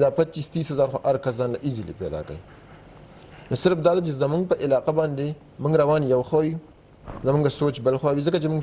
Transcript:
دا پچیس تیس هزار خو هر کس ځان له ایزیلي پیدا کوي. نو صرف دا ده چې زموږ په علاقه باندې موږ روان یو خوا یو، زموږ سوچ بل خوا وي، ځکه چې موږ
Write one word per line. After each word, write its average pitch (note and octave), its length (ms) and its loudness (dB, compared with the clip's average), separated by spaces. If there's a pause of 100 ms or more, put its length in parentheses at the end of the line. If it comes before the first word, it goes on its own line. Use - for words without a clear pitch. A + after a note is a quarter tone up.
دا C3+ 120 6
پچیس D#3 360 -2
تیس D#3+ 180 -4
هزار C3+ 220 2
خو C3 120 -4
هر C3+ 200 2
کس B2+ 140 -2
ځان B2 160 -2
له - 120 -6
ایزیلي G#2+ 300 -6
پیدا D#2 300 -6
کوي. D#2 120 -12 (1080)
نو - 140 -2
صرف F#3 140 4
دا D#3+ 180 4
ده F#3 100 2
چې D#3 160 -2
زموږ D3+ 300 0
په - 40 0 (100)
علاقه C3+ 340 2
باندې D3 280 -2 (340)
موږ D3 200 0
روان D3+ 220 4
یو B2+ 260 2
خوا D#3 160 2
یو، D#3+ 120 -2 (680)
زموږ C#3+ 240 2 (100)
سوچ C#3 260 -2
بل C3 160 2
خوا D3 100 0
وي، C#3+ 160 0
ځکه F3 140 2
چې D#3 120 0
موږ D3+ 100 -2